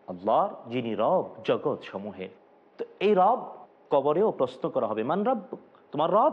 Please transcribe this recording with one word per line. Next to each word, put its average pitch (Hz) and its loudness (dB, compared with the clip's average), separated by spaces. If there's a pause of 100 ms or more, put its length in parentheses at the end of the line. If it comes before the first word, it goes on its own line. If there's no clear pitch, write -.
আল্লাহর, 117 0
যিনি 117 -4
রব 143 0 (100)
জগৎ 120 -2
সমূহের। 98 -10 (500)
তো - -6 (160)
এই 202 4
রব 190 2 (240)
কবরেও 151 4
প্রশ্ন 139 -4
করা 120 0
হবে, 107 -2
"মান 160 -2
রাব্বুক? 226 -4 (320)
তোমার 156 0
রব 220 4